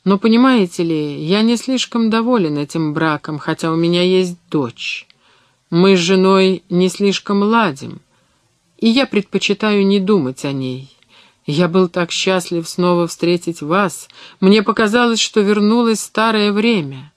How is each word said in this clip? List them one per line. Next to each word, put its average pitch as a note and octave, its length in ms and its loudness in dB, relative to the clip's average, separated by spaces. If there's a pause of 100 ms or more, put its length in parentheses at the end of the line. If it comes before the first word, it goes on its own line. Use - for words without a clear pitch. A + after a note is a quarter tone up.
Но, G3 140 2
понимаете A3+ 680 2
ли, D3+ 400 -4
я G3 200 2
не A#3 120 2
слишком A#3 540 -2
доволен A3 480 0
этим D3+ 360 -4
браком, D#3 460 -4
хотя E3 320 -4
у E3 60 -2
меня E3+ 260 0
есть F#3 320 0 (160)
дочь. - 560 -6 (640)
Мы F#3+ 260 4
с F3+ 40 2
женой F#3+ 680 2
не F3+ 200 2
слишком G3+ 540 -2
ладим, G3 580 -2 (760)
и A3+ 120 2
я B3+ 160 2
предпочитаю G3+ 800 -2
не G3+ 140 2
думать F#3 440 0
о C#3+ 80 -4
ней. C3 380 -8 (560)
Я D#3+ 220 0
был F#3 200 2
так F3 240 -4
счастлив F3+ 560 -2
снова F3 400 0
встретить E3+ 540 -4
вас. F3+ 480 -4 (320)
Мне G3+ 220 6
показалось, A3+ 560 0
что - 220 0
вернулось G#3+ 600 2
старое G#3+ 500 0
время. E3 640 -2